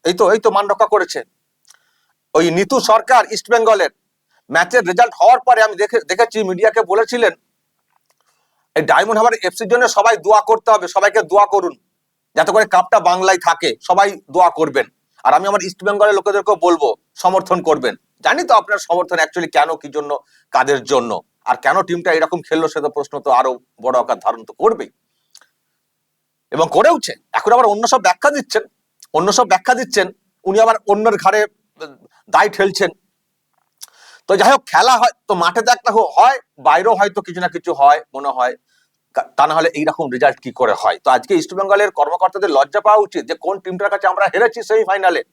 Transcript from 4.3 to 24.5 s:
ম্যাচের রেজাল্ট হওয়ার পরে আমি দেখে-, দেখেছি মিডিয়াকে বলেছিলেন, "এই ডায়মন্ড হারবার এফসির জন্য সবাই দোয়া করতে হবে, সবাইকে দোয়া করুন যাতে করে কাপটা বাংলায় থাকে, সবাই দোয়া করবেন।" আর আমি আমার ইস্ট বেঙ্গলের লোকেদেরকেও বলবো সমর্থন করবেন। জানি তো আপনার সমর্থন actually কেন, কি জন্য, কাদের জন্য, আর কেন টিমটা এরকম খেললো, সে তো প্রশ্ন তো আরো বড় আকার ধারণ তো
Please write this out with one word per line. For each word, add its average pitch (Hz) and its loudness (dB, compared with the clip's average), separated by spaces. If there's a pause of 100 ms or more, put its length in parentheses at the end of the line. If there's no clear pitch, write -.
ম্যাচের 175 0
রেজাল্ট 233 2
হওয়ার 240 6
পরে 233 2
আমি 214 -2
দেখে-, 214 -2
দেখেছি 220 -2
মিডিয়াকে 202 0
বলেছিলেন, 226 0 (1400)
"এই 156 -8
ডায়মন্ড 180 0
হারবার 226 2
এফসির 202 -8
জন্য 240 2
সবাই 208 2
দোয়া 202 2
করতে 226 0
হবে, 185 0
সবাইকে 202 0
দোয়া 190 2
করুন 196 -2 (640)
যাতে 160 0
করে 214 2
কাপটা 190 2
বাংলায় 185 2
থাকে, 165 -2
সবাই 196 2 (200)
দোয়া 175 4
করবেন।" 147 -2 (380)
আর 135 4
আমি 180 0
আমার 202 0
ইস্ট 185 -12
বেঙ্গলের 208 2
লোকেদেরকেও 202 -2
বলবো 160 0 (200)
সমর্থন 185 -2
করবেন। 131 -2 (260)
জানি 277 -2
তো - 0
আপনার 208 0
সমর্থন 175 -4
actually 160 -4
কেন, 156 -2
কি - -18
জন্য, 147 -8 (320)
কাদের 131 0
জন্য, 117 -2 (240)
আর 127 -2
কেন 165 -2
টিমটা 175 -4
এরকম 160 -2
খেললো, 160 -4
সে 156 -6
তো 147 -4
প্রশ্ন 143 -8
তো 139 -4
আরো 127 0 (220)
বড় 127 -2
আকার 117 -4
ধারণ 113 -6
তো - -20